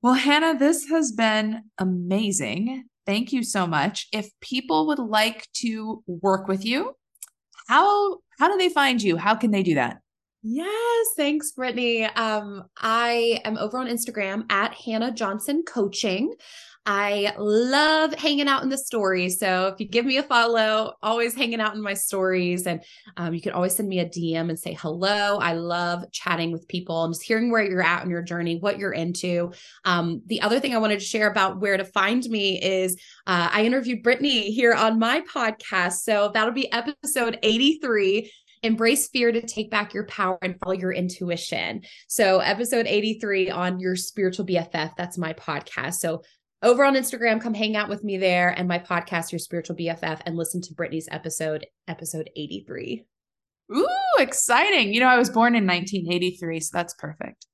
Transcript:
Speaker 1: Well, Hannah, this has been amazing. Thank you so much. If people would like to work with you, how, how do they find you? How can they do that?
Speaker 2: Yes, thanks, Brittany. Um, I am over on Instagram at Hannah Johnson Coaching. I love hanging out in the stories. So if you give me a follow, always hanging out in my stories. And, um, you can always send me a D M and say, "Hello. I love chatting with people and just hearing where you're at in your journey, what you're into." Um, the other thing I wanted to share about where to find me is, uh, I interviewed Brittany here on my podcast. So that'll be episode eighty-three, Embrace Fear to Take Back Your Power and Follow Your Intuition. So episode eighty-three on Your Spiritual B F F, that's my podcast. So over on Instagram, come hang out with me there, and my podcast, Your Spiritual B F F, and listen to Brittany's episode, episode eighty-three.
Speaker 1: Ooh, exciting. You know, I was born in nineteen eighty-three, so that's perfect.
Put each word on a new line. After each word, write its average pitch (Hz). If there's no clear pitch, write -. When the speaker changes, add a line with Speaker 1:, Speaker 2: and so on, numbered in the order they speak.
Speaker 1:
Well, 254
Hannah, 294
this 277
has 311
been 214
amazing. 185
Thank 214
you 247
so 196
much. 160
If 208
people 311
would 285
like 220
to 220
work 190
with 196
you, 302
how, 392
how 311
do 403
they 359
find 269
you? 175
How 196
can 226
they 196
do 170
that? 123
Speaker 2:
Yes, 427
thanks, 294
Brittany. 240
Um, 214
I 233
am 220
over 214
on 254
Instagram 220
at 202
Hannah 226
Johnson 226
Coaching. 208
I 202
love 285
hanging 285
out 269
in 262
the 269
stories. 185
So 185
if 190
you 220
give 233
me 262
a 285
follow, 226
always 233
hanging 233
out 214
in 214
my 202
stories. 185
And, 170
um, 170
you 165
can -
always 180
send 208
me 185
a 170
D 165
M 165
and 165
say, 170
"Hello. 202
I 170
love 175
chatting 165
with 165
people 170
and 165
just -
hearing 226
where 220
you're 185
at 170
in 180
your 170
journey, 170
what 196
you're 196
into." 175
Um, 170
the 220
other 214
thing 254
I -
wanted 214
to 190
share 214
about 196
where 196
to 190
find 208
me 208
is, 185
uh, 175
I 214
interviewed 247
Brittany 240
here 233
on 220
my 254
podcast. 220
So 208
that'll 226
be 269
episode 240
eighty-three, 226
Embrace 226
Fear 240
to 226
Take 220
Back 208
Your 208
Power 185
and 180
Follow 185
Your 185
Intuition. 175
So 190
episode 226
eighty-three 208
on 180
Your 185
Spiritual 185
B 180
F 165
F, 160
that's 180
my 160
podcast. 151
So 170
over 247
on 277
Instagram, 233
come 226
hang 214
out 208
with 202
me 202
there, 180
and 180
my 175
podcast, 175
Your 175
Spiritual 165
B 165
F 165
F, 160
and 170
listen 165
to 156
Brittany's 160
episode, 156
episode 160
eighty-three. -
Speaker 1:
Ooh, 359
exciting. 262
You 233
know, 254
I 254
was 240
born 233
in 208
nineteen 180
eighty-three, 180
so 156
that's 175
perfect. -